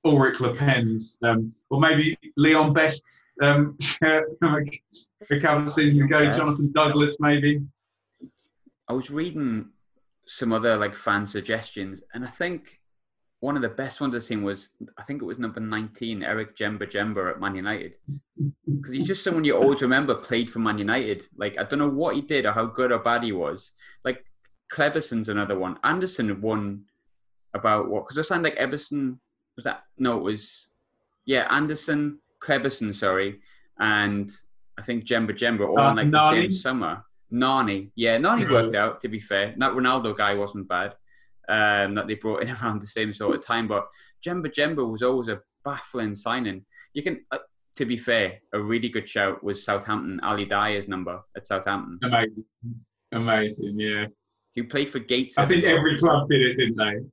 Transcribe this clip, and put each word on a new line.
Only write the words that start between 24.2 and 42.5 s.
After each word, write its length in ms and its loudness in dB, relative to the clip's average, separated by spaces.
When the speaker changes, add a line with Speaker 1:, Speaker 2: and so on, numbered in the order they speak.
Speaker 2:
Kleberson's 560 0
another 280 0
one. 260 -4
Anderson 580 -2
won 440 -4
about 360 0
what? 180 -4
'Cause 100 -8
I 60 -2
signed, 200 0
like, 140 0
Eberson, 640 -4
was 100 -16
that? 180 -6
No, 200 0
it 60 -4
was, 440 -8
yeah, 240 2
Anderson, 680 -2
Kleberson, 500 -2
sorry, 460 -2
and 500 2
I 40 -14
think 240 -6
Djemba 260 2
Djemba 360 0
all 120 4
Speaker 1:
Uh, 120 6
Speaker 2:
in, 40 2
like, 160 2
the 180 6
same 120 4
Speaker 1:
Nani? 100 0
Speaker 2:
summer. 540 -4
Nani, 640 0
yeah, 220 2
Nani 260 2
Speaker 1:
Yeah. 80 0
Speaker 2:
worked 240 4
out, 260 0
to 60 -8
be 120 -6
fair. 380 -2
That 160 0
Ronaldo 440 0
guy 160 2
wasn't 340 -6
bad, 280 -4
um, 480 2
that 120 -4
they 80 -4
brought 260 -4
in 80 -4
<laughs> 140 -8